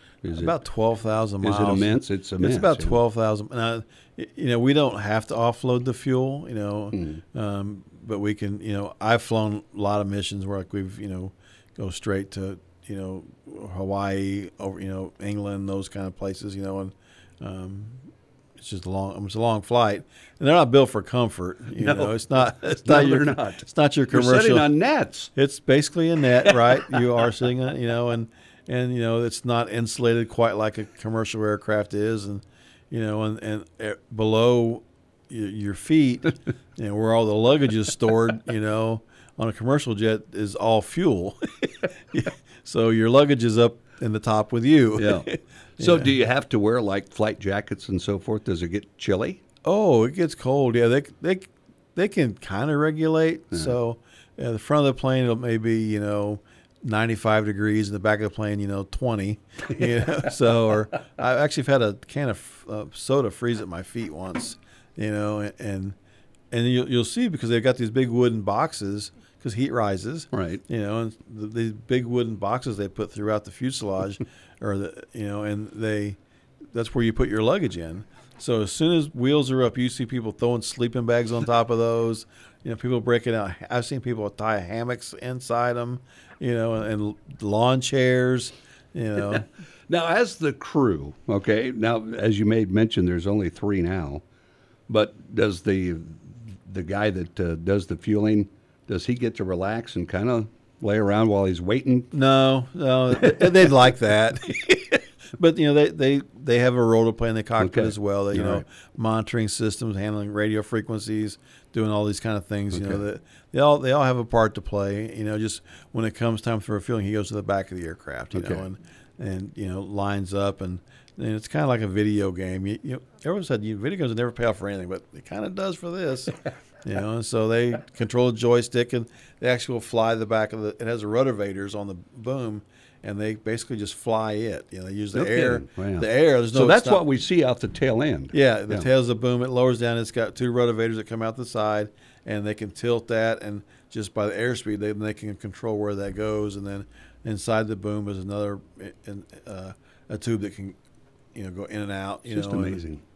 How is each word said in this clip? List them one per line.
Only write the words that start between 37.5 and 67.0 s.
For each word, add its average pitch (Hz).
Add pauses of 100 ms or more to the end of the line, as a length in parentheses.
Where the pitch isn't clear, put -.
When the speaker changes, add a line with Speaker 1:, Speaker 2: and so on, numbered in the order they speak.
Speaker 2:
is 107
stored, 113 (100)
you 113
know, 110 (340)
on 113
a 113
commercial 131
jet 110 (120)
is 101
all 110
fuel. 107 (760)
<laughs> - (460)
So 113
your 113
luggage 139
is 110
up 117 (240)
in 113
the 107
top 110
with 117
you. 127
Speaker 1:
Yeah. 101
Speaker 2:
<laughs> - (340)
Speaker 1:
So 175
Speaker 2:
Yeah. 135
Speaker 1:
do 135
you 127
have 131
to -
wear, 110
like, 101
flight 107
jackets 98
and 92
so 101
forth? 107
Does 87
it 87
get -
chilly? 107 (200)
Speaker 2:
Oh, 165
it 143
gets 170
cold. 131
Yeah, 120
they, 135 (180)
they, 185 (540)
they 190
can 139
kinda 127
regulate. 160
Speaker 1:
Yeah. 170
Speaker 2:
So, 120 (380)
yeah, 123
the 110
front 147
of 131
the -
plane, 131
it'll 117
maybe, 113
you 107
know, 104 (440)
ninety-five 110
degrees, 104
in 101
the 104
back 107
of 104
the -
plane, 104
you 101
know, 98
twenty. 110 (200)
<laughs> -
You 117
know, 160 (100)
so, 117
or 107 (300)
I 123
actually 143
have 139
had -
a 104 (140)
can 139
of, -
uh, 107
soda 135
freeze 117
at 92
my 87
feet 110
once, 85 (380)
you 107
know, 104
and, 104
and, 98 (580)
and 120
you'll, 127
you'll 120